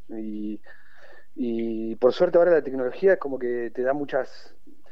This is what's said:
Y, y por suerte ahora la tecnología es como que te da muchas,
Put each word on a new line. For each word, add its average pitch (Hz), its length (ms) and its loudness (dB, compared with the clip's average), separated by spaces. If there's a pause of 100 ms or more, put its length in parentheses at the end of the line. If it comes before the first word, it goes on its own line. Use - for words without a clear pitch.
Y, 107 520 -6 (760)
y 113 600 -2
por 123 160 8
suerte 175 240 4
ahora 175 140 8
la 156 120 6
tecnología 135 520 2
es 180 60 2
como 135 180 -4
que 120 340 -2
te 127 100 -4
da 131 100 2
muchas, 143 640 -4 (380)